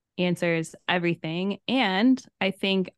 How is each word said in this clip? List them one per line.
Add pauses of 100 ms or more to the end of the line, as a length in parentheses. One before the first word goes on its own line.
(180)
answers (120)
everything." (100)
And (180)
I
think